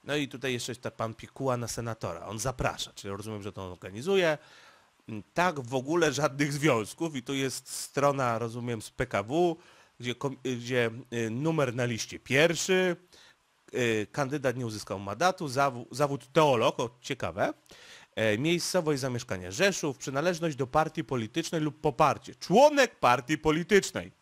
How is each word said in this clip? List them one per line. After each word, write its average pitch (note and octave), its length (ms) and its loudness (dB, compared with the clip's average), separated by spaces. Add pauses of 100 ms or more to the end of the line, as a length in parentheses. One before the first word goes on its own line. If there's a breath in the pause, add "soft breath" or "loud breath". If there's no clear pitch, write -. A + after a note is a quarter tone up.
No C#3 120 -4
i D3 120 -2
tutaj C3 260 -4
jeszcze A#2+ 180 -6
jest A2+ 100 -10
ta A2+ 100 -6
pan A2+ 220 -6
Pikuła B2+ 440 -4
na A#2+ 100 -4
senatora. G#2+ 580 -8
On G#2 140 -8
zaprasza, B2+ 560 -4
czyli G2 220 -8
rozumiem, G#2 260 -8
że G2+ 80 -8
to F#2+ 140 -10
on F2+ 60 -10
organizuje. D3 680 0 (960 loud breath)
Tak E3+ 260 0
w B2 160 -8
ogóle D3+ 380 2
żadnych C#3+ 400 0
związków D3 640 0
i B2+ 80 -6
tu C#3 100 -6
jest C3+ 360 -4
strona, C3+ 720 0
rozumiem, A#2 420 -6
z - 80 -14
P - 160 -4
K G#2 180 -2
W, E3 320 2 (440 loud breath)
gdzie A#2+ 160 -4
kom-, C3+ 280 -6
gdzie, A#2+ 480 0 (220)
y, A#2 160 -2
numer C#3 460 0
na B2+ 100 0
liście A2 340 -6
pierwszy, E3+ 760 4 (800 loud breath)
y, A2+ 380 0
kandydat C3+ 460 -2
nie B2+ 80 -4
uzyskał G#2 340 -6
mandatu, A#2+ 480 -2
zawu-, C3 440 0
zawód C#3 420 -2
teolog, C#3 460 4
o, A#2+ 100 -2 (120)
ciekawe. A2+ 520 -2 (600 loud breath)
E, G#2+ 220 2
miejscowość D#3 640 0
zamieszkania A2 500 -6
Rzeszów, D#3+ 460 0
przynależność D#3 580 -2
do B2+ 120 -2
partii D#3 360 0
politycznej D#3+ 580 -4
lub D3+ 200 -4
poparcie. C#3+ 540 2
Członek C4+ 600 6
partii B2+ 420 4
politycznej. D#3 720 2 (100)